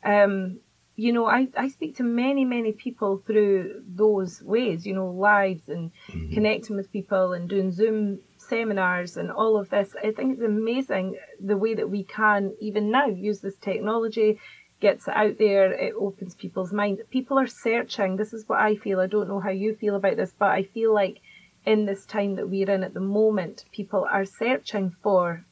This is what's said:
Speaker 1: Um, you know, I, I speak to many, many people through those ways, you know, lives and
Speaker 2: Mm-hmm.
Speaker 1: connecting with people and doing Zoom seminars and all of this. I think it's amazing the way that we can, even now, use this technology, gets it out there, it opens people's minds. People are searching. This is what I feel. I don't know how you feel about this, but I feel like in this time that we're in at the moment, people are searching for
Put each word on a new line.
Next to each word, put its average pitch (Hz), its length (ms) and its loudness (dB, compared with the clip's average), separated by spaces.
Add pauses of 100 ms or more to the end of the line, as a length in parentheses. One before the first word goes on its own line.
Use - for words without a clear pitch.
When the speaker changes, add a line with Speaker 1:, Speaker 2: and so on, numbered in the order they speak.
Speaker 1:
Um, 196 560 4 (360)
you 233 160 0
know, 233 140 2
I, 254 220 4 (100)
I 262 120 -2
speak 302 280 -10
to 254 60 -2
many, 254 420 0
many 233 260 -2
people 208 540 -4
through 202 640 2
those 190 560 0
ways, 190 420 -2
you 196 80 -4
know, 190 160 -4
lives 190 600 2
and 165 220 -8 (180)
Speaker 2:
Mm-hmm. - 260 -8
Speaker 1:
connecting 214 400 0
with 196 160 -6
people 185 420 0
and 175 160 -6
doing 190 220 0
Zoom 208 480 0 (180)
seminars 190 800 -2
and 175 140 -6
all 220 260 2
of 196 140 -4
this. 202 320 0
I 214 80 0
think 262 220 -2
it's 233 100 -4
amazing 220 760 -2 (220)
the 196 180 0
way 220 160 0
that 220 160 -2
we 196 140 -4
can, 202 560 0
even 208 320 -2
now, 269 160 2
use 202 320 -4
this 196 180 -10
technology, 214 840 0 (420)
gets 190 260 2
it - 80 -4
out 214 240 2
there, 196 320 6
it - 260 -4
opens 196 380 -6
people's 185 380 -8
minds. 208 360 -2
People 262 300 0
are 262 80 0
searching. 220 680 -2
This 214 160 -4
is 220 140 -14
what - 120 0
I 214 160 4
feel. 196 240 -2
I 185 80 2
don't 196 220 -2
know 196 100 -4
how 190 100 -4
you 202 260 -2
feel 208 200 -2
about 190 220 0
this, 180 200 -4
but 202 140 4
I 190 120 0
feel 220 300 0
like 202 280 0 (440)
in 214 200 2
this 196 200 -6
time 202 300 -2
that 190 140 -6
we're 196 200 0
in 190 140 2
at 185 100 -8
the 180 60 -8
moment, 202 720 0
people 196 400 -2
are 196 140 0
searching 202 760 -2
for 175 500 2